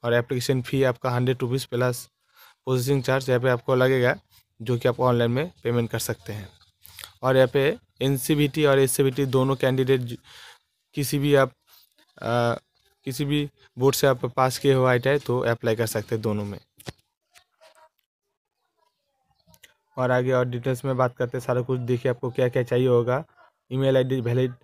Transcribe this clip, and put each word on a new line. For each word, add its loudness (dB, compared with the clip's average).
और 2
एप्लीकेशन 0
फ़ी -2
आपका -2
हंड्रेड 0
रुपीज़ -4
प्लस -2
प्रोसेसिंग 0
चार्ज -2
यहाँ 2
पे 0
आपको 0
लगेगा, 2
जो -2
कि 0
आप -2
ऑनलाइन 2
में -4
पेमेंट 0
कर -6
सकते -8
हैं। -12
और 2
यहाँ 6
पे 0
एनसीवीटी 0
और 4
एससीवीटी 2
दोनों 2
कैंडिडेट 0
ज-, -10
किसी -4
भी 2
आप, 4
आ, 0
किसी -6
भी -2
बोर्ड 2
से 2
आप 2
पास -2
किए 4
हो 2
आईटीआई 2
तो -2
अप्लाई 0
कर -2
सकते -6
हैं -4
दोनों -4
में। -10
और 0
आगे 0
और 2
डिटेल्स -4
में -2
बात 0
करते -4
हैं, -10
सारा -2
कुछ -4
देखिए -2
आपको -6
क्या 0
क्या -2
चाहिए 2
होगा। 2
ईमेल 2
आईडी 0
वैलिड 0